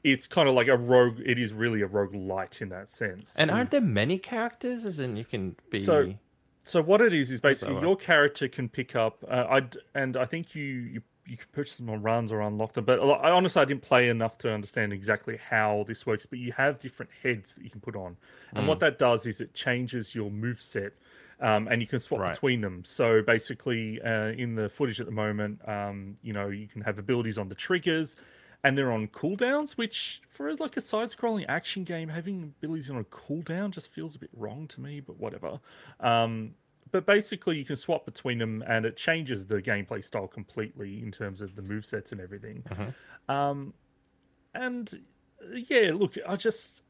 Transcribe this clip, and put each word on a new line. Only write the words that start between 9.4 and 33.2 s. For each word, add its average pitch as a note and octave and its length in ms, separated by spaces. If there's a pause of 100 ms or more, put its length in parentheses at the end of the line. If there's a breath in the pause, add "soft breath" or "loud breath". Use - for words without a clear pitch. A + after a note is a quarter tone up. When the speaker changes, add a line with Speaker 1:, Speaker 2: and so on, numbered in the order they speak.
Speaker 1:
I C3+ 120
d-, B2 180 (160)
and C3 200
I B2+ 100
think E3 280
you, D3+ 100
you, B2 380 (240)
you B2 120
can - 160
purchase - 240
them A#2 120
on G#2+ 140
runs A2+ 280
or G#2+ 100
unlock G#2 320
them. A2+ 120
But B2+ 140
I, C#3+ 320
honestly, F3+ 320
I - 20
didn't C#3 160
play B2 280
enough A2+ 300
to A2+ 140
understand G#2 400
exactly G#2+ 440
how G#2+ 500
this A2+ 180
works, A2 220
but B2 100
you B2 140
have C3+ 260
different - 340 (120)
heads A#2 320
that - 80
you - 80
can G#2+ 100
put A2 140
on. F2+ 220 (360 loud breath)
And G#2+ 120
Speaker 2:
Mm. - 20
Speaker 1:
what D#3 140
that D3+ 180
does A#2+ 260
is A2+ 160
it - 140
changes B2 580
your G#2 160
moveset, G#2 640 (500 loud breath)
um, A2 260
and A#2+ 140
you A2 60
can B2+ 120
swap A2+ 220
Speaker 2:
Right. F2+ 120
Speaker 1:
between B2 280
them. F2+ 240
So A2+ 380
basically, A2+ 800
uh, A2 240
in A#2 280
the G#2+ 140
footage A#2+ 300
at A#2 80
the - 40
moment, G#2+ 560
um, G2+ 540
you A2+ 100
know, G2+ 180
you G2+ 180
can G#2 160
have G#2 160
abilities A2+ 400
on F#2+ 100
the F#2 60
triggers, E3 600 (480 loud breath)
and C3+ 140
they're C3 140
on A2 180
cooldowns, B3 680
which - 520
for, C#4+ 260
like, D#4 220
a - 40
side-scrolling A3 680
action E3+ 360
game, E3 260
having E3 480
abilities D3+ 320
on C3+ 80
a G#2+ 60
cooldown E3 680